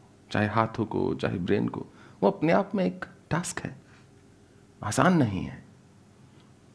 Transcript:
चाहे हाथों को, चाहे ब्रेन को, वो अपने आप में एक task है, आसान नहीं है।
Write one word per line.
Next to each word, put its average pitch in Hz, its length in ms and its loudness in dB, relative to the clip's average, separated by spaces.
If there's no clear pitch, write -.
चाहे 104 160 2
हाथों 110 380 0
को, 92 300 -2
चाहे - 240 -2
ब्रेन 98 280 0
को, - 180 -6
वो 196 80 6
अपने 165 200 0
आप 190 240 2
में 185 100 2
एक 180 200 -4
task - 300 -4
है, - 160 -10
आसान 135 340 4
नहीं 104 260 2
है। - 200 -12